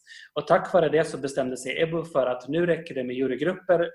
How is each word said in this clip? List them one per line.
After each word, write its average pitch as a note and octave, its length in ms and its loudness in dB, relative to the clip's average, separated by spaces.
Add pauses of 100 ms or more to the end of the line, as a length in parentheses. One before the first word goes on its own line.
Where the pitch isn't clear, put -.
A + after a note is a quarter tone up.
(340)
Och D3 140 -6
tack F3 260 2
vare D#3+ 160 6
det D#3 140 4
så D3+ 140 -4
bestämde C3 400 -4
sig C3+ 240 -4
Ebbo E3 220 0
för C3+ 220 0
att B2+ 220 -4
nu E3 180 0
räcker D#3+ 300 -2
det C3 80 -2
med B2+ 120 -6
jurygrupper, E3 800 0